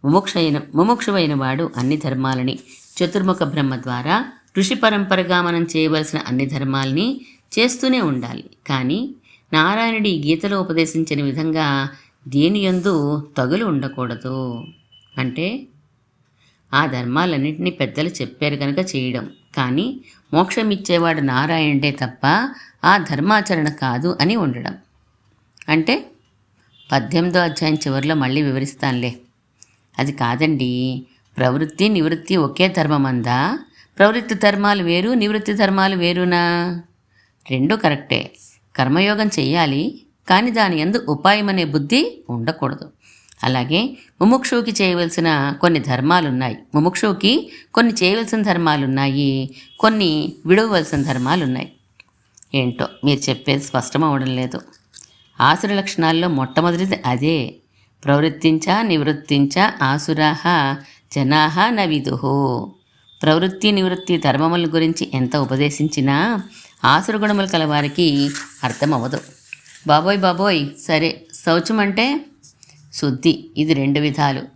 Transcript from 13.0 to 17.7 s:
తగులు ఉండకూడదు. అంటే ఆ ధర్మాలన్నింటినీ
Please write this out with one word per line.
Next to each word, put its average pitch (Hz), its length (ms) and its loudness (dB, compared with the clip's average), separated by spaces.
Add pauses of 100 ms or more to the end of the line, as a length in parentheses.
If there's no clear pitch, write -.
తగులు 147 280 -2
ఉండకూడదు. 131 1000 -6 (540)
అంటే 160 480 -6 (1080)
ఆ 147 120 2
ధర్మాలన్నింటినీ 147 840 -2